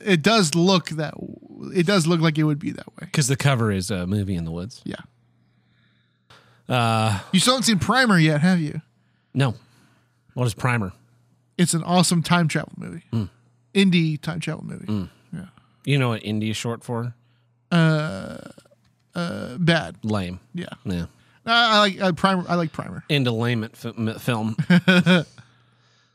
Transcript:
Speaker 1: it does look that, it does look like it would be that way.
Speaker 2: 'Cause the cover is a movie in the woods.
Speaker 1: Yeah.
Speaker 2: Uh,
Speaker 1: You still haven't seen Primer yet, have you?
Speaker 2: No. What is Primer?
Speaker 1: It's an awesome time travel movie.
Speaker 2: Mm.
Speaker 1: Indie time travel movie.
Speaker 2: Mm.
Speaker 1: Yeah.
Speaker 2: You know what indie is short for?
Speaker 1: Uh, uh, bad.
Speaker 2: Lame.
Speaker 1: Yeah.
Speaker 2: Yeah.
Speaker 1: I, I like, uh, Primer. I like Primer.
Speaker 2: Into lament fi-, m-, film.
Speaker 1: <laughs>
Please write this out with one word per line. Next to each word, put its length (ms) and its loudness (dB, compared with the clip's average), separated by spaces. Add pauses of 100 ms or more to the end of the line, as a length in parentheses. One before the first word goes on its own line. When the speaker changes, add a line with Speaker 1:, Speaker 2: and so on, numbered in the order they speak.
Speaker 1:
it 160 2
does 320 4
look 380 2
that, 240 -6 (580)
it 140 2
does 180 4
look 160 2
like 160 2
it 60 2
would 160 2
be 120 -6
that 140 -12 (140)
way. 120 -14
Speaker 2:
'Cause 160 2
the 100 2
cover 340 2
is 180 -2
a 160 -2
movie 300 -2
in 100 -4
the 60 -6
woods. 320 -10
Speaker 1:
Yeah. 140 -10 (1700)
Speaker 2:
Uh, 500 2 (120)
Speaker 1:
You 80 4
still 160 4
haven't 100 -2
seen 140 2
Primer 400 4
yet, 220 4
have 180 4
you? 220 -4 (520)
Speaker 2:
No. 220 0 (800)
What 100 -2
is 80 -2
Primer? 400 -2 (640)
Speaker 1:
It's 160 2
an 100 -2
awesome 380 2
time 260 2
travel 300 -4
movie. 340 -14
Speaker 2:
Mm. 180 -2 (440)
Speaker 1:
Indie 480 2
time 180 -8
travel 240 -8
movie. 220 -14
Speaker 2:
Mm. 240 -4 (220)
Speaker 1:
Yeah. 140 -14 (400)
Speaker 2:
You 120 2
know 120 2
what 120 -4
indie 300 -4
is 60 -6
short 260 -8
for? 320 -8 (560)
Speaker 1:
Uh, 680 0 (800)
uh, 420 -6
bad. 460 0
Speaker 2:
Lame. 360 -4 (140)
Speaker 1:
Yeah. 140 -10 (180)
Speaker 2:
Yeah. 200 -4 (380)
Speaker 1:
I, 340 2
I 20 6
like, 200 2
uh, 140 0
Primer. 340 0
I 60 -2
like 180 -2
Primer. 380 -12
Speaker 2:
Into 220 2
lament 440 -2
fi-, 220 -12
m-, 220 -2
film. 360 -2 (140)
Speaker 1:
<laughs> 560 4 (880)